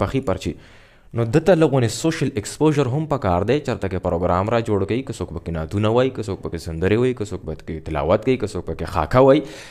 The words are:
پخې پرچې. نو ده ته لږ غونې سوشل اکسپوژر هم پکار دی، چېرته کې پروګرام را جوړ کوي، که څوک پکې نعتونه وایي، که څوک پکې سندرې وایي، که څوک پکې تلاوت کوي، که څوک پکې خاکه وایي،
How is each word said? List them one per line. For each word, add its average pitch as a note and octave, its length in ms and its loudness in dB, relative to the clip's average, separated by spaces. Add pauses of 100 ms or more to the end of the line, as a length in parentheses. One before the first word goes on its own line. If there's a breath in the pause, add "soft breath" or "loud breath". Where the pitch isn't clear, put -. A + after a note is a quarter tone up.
پخې G2 300 -2
پرچې. - 500 -8 (360 soft breath)
نو A#2 80 0
ده A#2 220 2
ته G3 80 8
لږ D#3+ 180 4
غونې B2 220 2
سوشل D#3 340 -2 (120)
اکسپوژر D3 500 0
هم D#3 180 -2
پکار G2 400 0
دی، B2+ 80 2
چېرته A#2+ 320 -4
کې F2+ 160 -4
پروګرام F2 480 0
را A#2 160 2
جوړ G2 240 0
کوي، B2 160 -2
که A#2 80 -8
څوک F2 180 -8
پکې E2 220 -6
نعتونه G2+ 400 0
وایي، B2+ 180 2
که A2 140 -6
څوک F#2+ 160 -6
پکې E2 220 -8
سندرې F2 360 2
وایي، B2+ 160 0
که G#2 120 -6
څوک F#2 180 -8
پکې D#2 400 -10
تلاوت D#2+ 400 2
کوي، C3 160 4
که G2+ 80 -2
څوک F2+ 160 -6
پکې D#2+ 260 -6
خاکه E2+ 320 2
وایي، C#3 160 6 (280 loud breath)